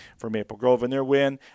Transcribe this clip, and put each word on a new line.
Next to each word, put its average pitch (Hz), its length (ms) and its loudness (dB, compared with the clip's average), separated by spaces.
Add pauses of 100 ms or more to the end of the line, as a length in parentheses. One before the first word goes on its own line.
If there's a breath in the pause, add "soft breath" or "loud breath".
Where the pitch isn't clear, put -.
(180 loud breath)
for 113 120 -10
Maple 107 280 -6
Grove 123 260 2
in 123 60 -2
their 135 140 -2
win. 139 360 0 (160 soft breath)